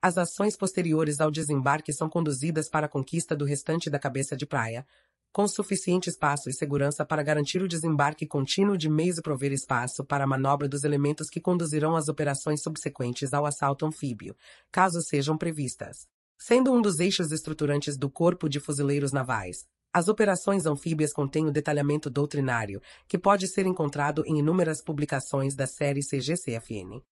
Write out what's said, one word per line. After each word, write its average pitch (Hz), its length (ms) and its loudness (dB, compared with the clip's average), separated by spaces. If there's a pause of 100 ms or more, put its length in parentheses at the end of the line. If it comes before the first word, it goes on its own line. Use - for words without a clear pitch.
as 180 160 2
ações 196 360 0
posteriores 160 680 0
ao 156 80 4
desembarque 147 600 0
são 156 200 -2
conduzidas 156 580 -2
para 151 160 0
a 151 60 -4
conquista 160 440 -2
do 143 120 -2
restante 156 420 -2
da 143 100 -2
cabeça 135 380 -4
de 131 80 -4
praia, 120 420 -4 (460)
com 208 160 2
suficiente 185 600 -2
espaço 147 400 -2
e 131 40 -6
segurança 143 520 -2
para 156 160 -2
garantir 151 400 0
o 190 60 -2
desembarque 156 580 0
contínuo 190 520 0
de 156 120 0
meios 160 300 2
e - 20 -8
prover 139 300 -2
espaço 131 540 -2
para 143 180 0
a 135 60 2
manobra 139 400 2
dos 139 160 -4
elementos 147 440 0
que - 120 -6
conduzirão 165 560 2
as 151 100 0
operações 151 560 -2
subsequentes 135 720 -4
ao 147 100 2
assalto 143 400 0
anfíbio, 143 520 -6 (340)
caso 180 320 2
sejam 147 340 0
previstas. 151 680 -6 (320)
Sendo 254 340 6
um 240 80 8
dos 196 200 2
eixos 180 320 2
estruturantes 147 640 -2
do 135 120 -2
Corpo 170 400 2
de 143 120 -2
Fuzileiros 143 500 0
Navais, 120 560 -2 (260)
as 175 140 4
operações 196 600 2
anfíbias 151 460 0
contêm 151 340 0
o 151 60 0
detalhamento 147 560 0
doutrinário, 127 720 -2 (280)
que 180 100 0
pode 190 300 4
ser 190 180 0
encontrado 147 600 0
em 151 120 2
inúmeras 156 420 2
publicações 143 760 -2
da 135 100 -2
série 143 340 -2
C 139 200 -2
G 143 160 -2
C - 160 -6
F 113 240 -8
N. 98 360 -12